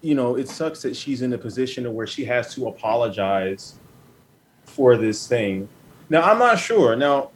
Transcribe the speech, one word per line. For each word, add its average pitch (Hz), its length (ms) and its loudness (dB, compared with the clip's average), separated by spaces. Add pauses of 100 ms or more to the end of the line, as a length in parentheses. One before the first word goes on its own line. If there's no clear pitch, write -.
you 156 120 0
know, 123 220 0
it 131 120 -4
sucks 160 340 -8
that 120 120 -6
she's 131 260 -8
in 127 120 -2
a 120 60 -4
position 120 560 -6
where 110 120 -6
she 135 200 -8
has 120 280 -2
to 131 140 -6
apologize 98 1040 -2 (920)
for 127 320 4
this 110 300 -2
thing. 101 420 -2 (420)
Now, 160 120 4
I'm 214 160 4
not 233 220 4
sure. 151 340 4
Now, 139 420 2